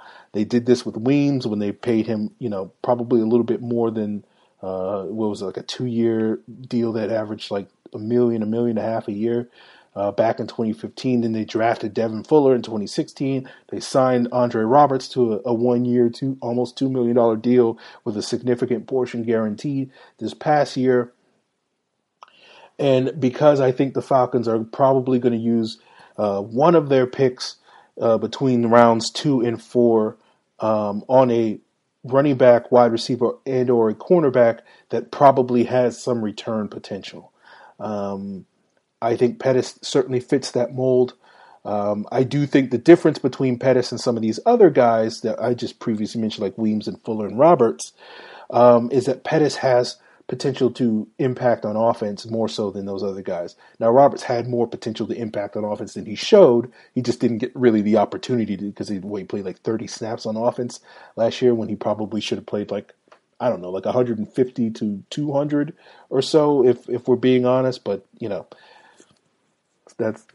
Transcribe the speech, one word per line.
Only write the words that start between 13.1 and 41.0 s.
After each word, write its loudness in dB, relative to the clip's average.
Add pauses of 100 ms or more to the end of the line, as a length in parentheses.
They -8
signed 0
Andre 0
Roberts 2
to 0
a, -4
a -2
one-year, 2
two, -6
almost -6
two -2
million 0
dollar 4
deal 2 (280)
with -6
a -4
significant -4
portion -4
guaranteed -4 (300)
this -8
past -2
year. 0 (1700)
And 2
because 4
I 4
think -2
the -4
Falcons 0
are 0
probably 0
gonna 0
use, -2 (380)
uh, -2
one 2
of 2
their 4
picks, -2 (440)
uh, 2
between 0
rounds 6
two -2
and -2
four, 2 (420)
um, -2
on 4
a 0 (440)
running 2
back, 6
wide 6
receiver, -2 (160)
and 0
or 4
a -4
cornerback 2 (300)
that -6
probably 4
has 0
some -2
return -6
potential. -14 (480)
Um, -8 (560)
I 0
think 0
Pettis 0
certainly -2
fits -2
that -2
mold. 2 (520)